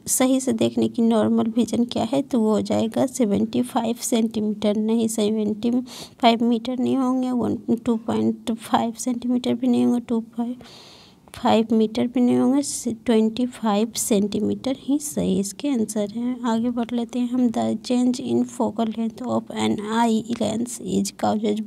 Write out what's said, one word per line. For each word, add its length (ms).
सही 320
से 140
देखने 340
की 140
normal 460
vision 380
क्या 180
है, 180
तो 180
वो 120
हो 100
जाएगा 440
सेवेंटी 560
फ़ाइव 400
centimeter, 760
नहीं 320
सेवेंटी 640
फ़ाइव 220
meter 360
नहीं 180
होंगे, 340
वन, 260
two 100
point 560
five 420
centimeter 600
भी 140
नहीं 180
होंगे, 140
टू 200
पॉइंट 380
five 380
meter 360
भी 140
नहीं 160
होंगे, 560
ट्वेंटी 520
फ़ाइव 500
centimeter 840
ही 200
सही 400
इसके 300
answer 400
हैं। 320
आगे 280
बढ़ 240
लेते 260
हैं 100
हम। 200
The 340
change 380
in 220
focal 460
length 320
of 220
an 180
eye 300
lens 400
is 300
caused 440